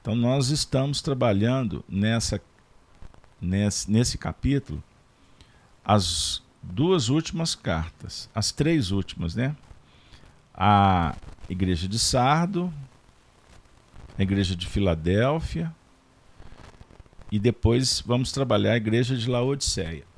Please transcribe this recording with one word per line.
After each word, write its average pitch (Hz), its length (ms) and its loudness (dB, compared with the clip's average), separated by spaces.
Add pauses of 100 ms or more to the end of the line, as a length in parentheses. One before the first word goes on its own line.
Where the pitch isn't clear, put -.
Então 107 140 -4
nós 123 360 2
estamos 143 520 -2
trabalhando 120 840 0
nessa, 107 520 0 (1000)
nesse, 98 500 0
nesse 117 280 2
capítulo 101 640 -4 (1000)
as 95 600 0 (200)
duas 135 460 0
últimas 160 460 0
cartas, - 800 -6
as - 180 -2
três 143 380 0
últimas, 90 440 -4
né? 131 220 -2 (960)
A 98 640 4 (320)
igreja 92 400 0
de 107 100 -4
Sardo, 165 760 2 (1500)
a 98 40 2
igreja 98 320 2
de 85 120 -8
Filadélfia 110 1080 0 (1600)
e 208 60 0
depois 120 640 2
vamos 123 300 -2
trabalhar 110 420 2
a 120 40 2
igreja 117 400 0
de 117 120 -4
Laodiceia. 120 760 -4 (140)